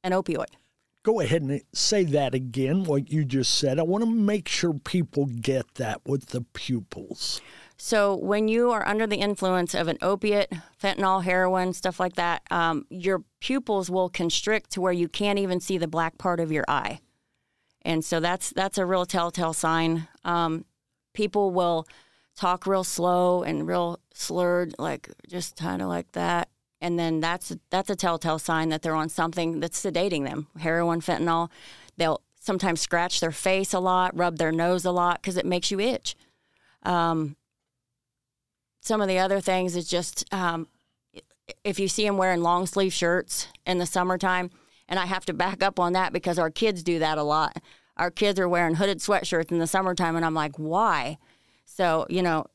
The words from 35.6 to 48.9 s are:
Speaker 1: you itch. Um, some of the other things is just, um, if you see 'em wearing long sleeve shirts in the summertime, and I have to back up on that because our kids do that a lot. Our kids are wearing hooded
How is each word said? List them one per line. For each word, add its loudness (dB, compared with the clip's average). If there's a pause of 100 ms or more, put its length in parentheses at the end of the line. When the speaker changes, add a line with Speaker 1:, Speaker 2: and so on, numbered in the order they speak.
Speaker 1:
you -2
itch. -2 (680)
Um, 0 (1400)
some -2
of 2
the 2
other 2
things 0
is -6
just, -4
um, -2 (920)
if -2
you 0
see 0
'em 2
wearing 2
long 2
sleeve 0
shirts -2 (180)
in 0
the 0
summertime, 0 (380)
and -2
I -2
have -4
to -2
back 0
up 2
on 4
that 2
because -2
our 2
kids 0
do 0
that 2
a 0
lot. 0 (400)
Our 0
kids 0
are 2
wearing 2
hooded 0